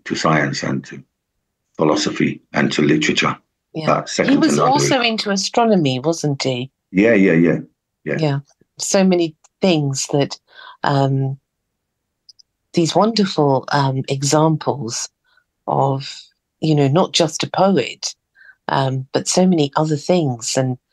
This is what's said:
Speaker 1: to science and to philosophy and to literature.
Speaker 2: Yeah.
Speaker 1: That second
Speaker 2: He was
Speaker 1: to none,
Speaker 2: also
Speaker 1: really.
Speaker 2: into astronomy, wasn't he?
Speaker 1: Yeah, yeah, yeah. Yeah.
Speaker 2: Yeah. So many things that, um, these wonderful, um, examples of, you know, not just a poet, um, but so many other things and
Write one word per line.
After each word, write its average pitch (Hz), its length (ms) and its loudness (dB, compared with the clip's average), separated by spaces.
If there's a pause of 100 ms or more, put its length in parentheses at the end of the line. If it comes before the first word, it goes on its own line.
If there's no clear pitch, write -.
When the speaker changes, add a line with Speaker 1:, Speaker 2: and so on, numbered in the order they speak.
Speaker 1:
to - 100 -6
science 73 480 0
and 67 220 -6
to - 180 -18 (760)
philosophy - 640 0 (120)
and 69 200 0
to 78 100 0
literature. - 540 0 (380)
Speaker 2:
Yeah. 156 120 -6
Speaker 1:
That - 220 -2
second 214 240 0
Speaker 2:
He 285 60 4
was 311 140 2
Speaker 1:
to - 60 2
none, 151 100 2
Speaker 2:
also 262 300 2
Speaker 1:
really. 240 100 0
Speaker 2:
into 214 220 -4
astronomy, 196 680 0
wasn't 147 440 -2
he? 131 280 -4 (220)
Speaker 1:
Yeah, 107 220 4
yeah, 98 180 4
yeah. 82 260 4 (460)
Yeah. 76 140 -6
Speaker 2:
Yeah. 147 200 -2 (400)
So - 260 0
many 175 300 2 (260)
things 147 520 0
that, 143 260 -2 (460)
um, 135 540 0 (1400)
these 165 200 0
wonderful, 190 800 2
um, 135 360 0
examples 139 1000 0 (580)
of, 139 560 -2 (380)
you 156 140 2
know, 143 140 4
not 165 240 2
just - 300 -2
a - 80 -6
poet, - 640 -2 (540)
um, 131 440 -2
but - 140 -2
so 185 200 2
many 160 300 2
other 156 200 0
things 139 600 -2
and 127 220 -2 (140)